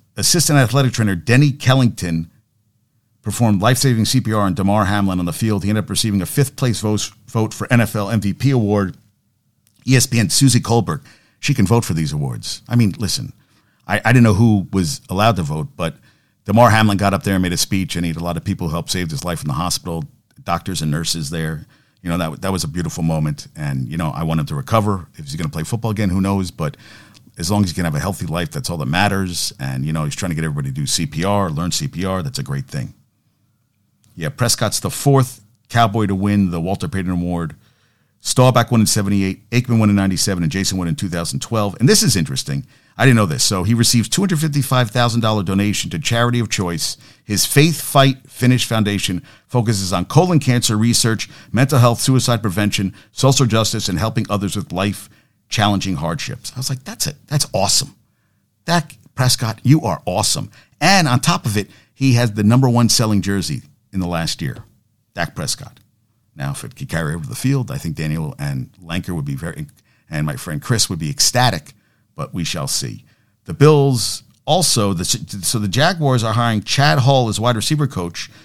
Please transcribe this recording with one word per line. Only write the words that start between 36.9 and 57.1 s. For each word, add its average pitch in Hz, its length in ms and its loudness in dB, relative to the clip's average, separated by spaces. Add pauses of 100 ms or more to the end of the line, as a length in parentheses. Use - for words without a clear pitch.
Award. 87 460 -4 (680)
Staubach 123 460 4
won 117 120 2
in 107 40 4
seventy-eight, 98 640 -2
Aikman 120 300 0
won 107 100 6
in 101 60 4
ninety-seven, 95 480 0
and 80 80 0
Jason 95 260 -2
won 87 100 -2
in 82 80 -2
two 95 140 -6
thousand 82 300 -4
twelve. 104 400 -2
And 143 100 4
this 214 140 4
is 175 120 2
interesting. 69 520 -4 (280)
I 117 100 2
didn't 131 100 8
know 110 100 4
this. 73 180 -2
So 92 200 0
he 107 100 2
receives 117 340 2
two - 140 -2
hundred 185 180 0
fifty-five 135 520 0
thousand 120 300 0
dollar 110 200 2
donation 98 480 0
to 85 80 -6
charity 120 420 0
of 110 80 0
choice. 87 500 -4 (260)
His 104 240 0
Faith 156 340 4
Fight 135 480 2
Finish 123 380 2
Foundation 101 560 -2 (240)
focuses 104 440 0
on 87 140 0
colon 175 340 4
cancer 123 380 0
research, 113 540 0 (200)
mental 135 280 2
health, 120 200 4
suicide 123 440 2
prevention, 101 500 0 (180)
social 131 360 2
justice, 110 420 0
and 92 80 -2
helping 107 320 -2
others 101 260 -4
with 95 160 -8
life-challenging 98 1200 -2
hardships. 80 580 -8
I - 60 -12
was 131 100 -6
like, 131 140 -8
"That's - 240 -8
it. - 80 -8 (100)